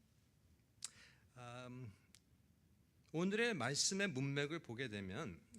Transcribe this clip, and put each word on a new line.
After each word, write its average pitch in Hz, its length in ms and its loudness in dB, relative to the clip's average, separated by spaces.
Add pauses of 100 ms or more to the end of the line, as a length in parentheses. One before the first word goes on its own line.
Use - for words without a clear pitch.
(1400)
음, 123 540 -10 (1200)
오늘의 208 400 4
말씀의 160 540 4
문맥을 143 520 0
보게 123 280 -4
되면, 101 520 -4 (180)